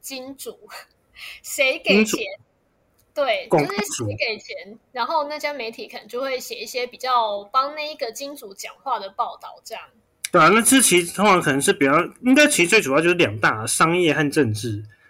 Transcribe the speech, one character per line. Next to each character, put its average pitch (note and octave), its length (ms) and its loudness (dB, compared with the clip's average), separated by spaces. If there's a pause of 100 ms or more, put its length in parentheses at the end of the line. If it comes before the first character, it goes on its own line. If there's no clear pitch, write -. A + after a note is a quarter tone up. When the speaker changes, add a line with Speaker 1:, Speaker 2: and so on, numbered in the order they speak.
Speaker 1:
金 C4+ 340 -14
主。 - 320 -16 (360)
<laughs> - 380 -20
谁 C#4 400 -2
给 A3 220 4
钱， - 0 -
Speaker 2:
金 - 0 -
主。 G#3+ 140 -4 (960)
Speaker 1:
对， A3+ 340 -2
Speaker 2:
广 F3+ 160 2
告 - 40 -6
主。 - 80 -8
Speaker 1:
就 G#4 80 -4
是 - 200 -8
谁 G#2 120 -6
给 G#3+ 220 -6
钱， G3+ 400 -16 (140)
然 A#3+ 120 -4
后 D4+ 220 -2
那 D4+ 100 -10
家 D4 160 -6
媒 A#3 200 -10
体 A3+ 160 -16
可 B3 100 -16
能 A3 80 -20
就 A#3+ 140 -10
会 C4+ 180 -6
写 - 160 -12
一 G#3 100 -12
些 B3 220 -8
比 A#3+ 100 -14
较 A3 460 -2 (100)
帮 C#4 220 -2
那 D4+ 180 -8
一 D4+ 40 -14
个 A#3+ 160 -8
金 C#4 240 -12
主 G3+ 180 -18
讲 - 260 -16
话 A#3+ 200 -4
的 G3 100 -12
报 G3+ 320 -6
道， F#3+ 220 -18
这 A3+ 100 -16
样。 F3 80 -14 (480)
Speaker 2:
对 F3 100 4
啊， D#3 140 8
那 A3+ 80 4
这 C4 180 6
其 F3 220 4
实 E3+ 140 -6
通 G3+ 100 2
常 F#3 160 6
可 D#3 80 0
能 C3+ 100 2
是 G3 120 2
比 D3 120 0
较， C#3+ 160 4 (200)
应 B3+ 120 2
该 D4 140 8
其 D4 160 2
实 E3+ 60 2
最 A3 120 4
主 C#3 120 -2
要 D3 80 4
就 E3+ 80 2
是 F3 80 2
两 A#2 220 2
大， A2 280 -2
商 E3 300 2
业 E3+ 180 2
和 D3 160 0
政 B2 240 2
治。 G#2+ 300 -6 (240)